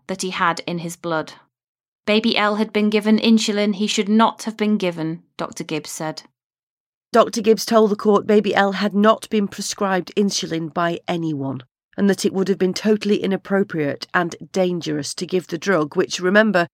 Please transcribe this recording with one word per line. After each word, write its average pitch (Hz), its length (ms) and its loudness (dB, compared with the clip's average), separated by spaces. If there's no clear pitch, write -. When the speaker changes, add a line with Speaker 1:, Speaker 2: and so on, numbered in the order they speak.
Speaker 1:
that 190 140 -6
he 185 100 -6
had 175 360 -2
in 175 120 -4
his 170 180 -10
blood. 160 360 -6
"Baby 220 300 2
L 208 200 0
had 214 180 -4
been 208 160 2
given 214 280 4
insulin 214 580 2
he 208 120 -2
should 202 220 -2
not 220 340 2
have 220 140 -8
been 214 200 0
given," 170 460 -4
Doctor - 260 -8
Gibbs 156 280 -8
said. 156 320 -8
Speaker 2:
Doctor 226 280 4
Gibbs 220 240 2
told 220 240 4
the 208 60 0
court 208 320 2
Baby 208 260 4
L 196 200 4
had 190 200 -2
not 214 360 4
been 208 180 0
prescribed 190 680 -4
insulin 165 560 -2
by 170 340 -2
anyone, 143 560 -4
and 202 140 2
that 185 160 0
it - 80 -2
would 185 160 0
have 196 100 -2
been 185 140 0
totally 208 500 0
inappropriate 190 920 -2
and 175 220 -2
dangerous 165 640 -2
to 185 100 -8
give 180 220 -4
the 170 100 -8
drug, 156 380 -2
which, - 240 -2
remember, 190 540 2